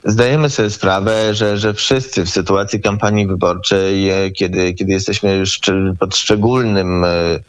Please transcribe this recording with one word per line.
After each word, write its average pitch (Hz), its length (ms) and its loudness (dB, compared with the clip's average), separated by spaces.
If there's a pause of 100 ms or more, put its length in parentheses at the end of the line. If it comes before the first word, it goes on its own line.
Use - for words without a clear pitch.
zdajemy 127 460 2
sobie 107 200 0
sprawę, 104 640 0
że, 104 240 0
że 104 160 0
wszyscy 127 500 -2
w 85 60 -4
sytuacji 98 500 0
kampanii 104 460 0
wyborczej, 95 840 0
e, 95 200 0
kiedy, 92 440 -2
kiedy 98 180 -2
jesteśmy 98 540 0
szczy-, 95 520 0
pod 95 180 -2
szczególnym, 104 880 2
e, 87 40 2 (400)